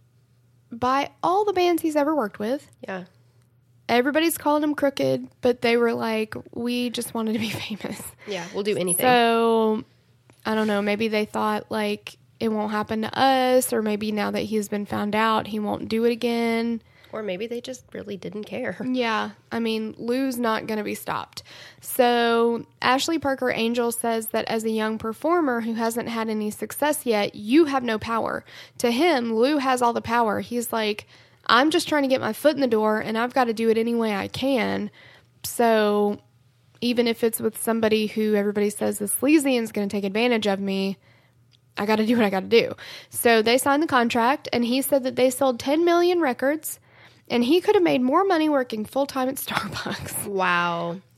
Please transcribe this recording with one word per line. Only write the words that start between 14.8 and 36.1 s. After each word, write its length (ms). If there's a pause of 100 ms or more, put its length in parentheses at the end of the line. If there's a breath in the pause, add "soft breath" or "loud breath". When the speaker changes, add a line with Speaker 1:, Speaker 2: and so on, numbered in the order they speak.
Speaker 1:
found 300
out, 320
he 100
won't 300
do 160
it 80
again. 680 (300 soft breath)
Speaker 2:
Or 120
maybe 240
they 120
just 220 (100)
really 240
didn't 280
care. 360
<laughs> 60
Speaker 1:
Yeah, 440 (200)
I 80
mean, 400
Lou's 400
not 300
gonna 160
be 100
stopped. 480 (380 loud breath)
So 840 (160)
Ashley 380
Parker 320
Angel 400
says 380
that 160
as 180
a 80
young 280
performer 640
who 120
hasn't 340
had 200
any 240
success 520
yet, 300
you 300
have 180
no 160
power. 460 (340 loud breath)
To 140
him, 420
Lou 240
has 240
all 100
the 80
power. 380
He's 340
like, 360 (400 soft breath)
"I'm 240
just 160
trying 160
to 40
get 120
my 120
foot 220
in 60
the 80
door, 320
and 180
I've 160
gotta 200
do 160
it 60
any 200
way 180
I 140
can. 600 (540 loud breath)
So 800 (600)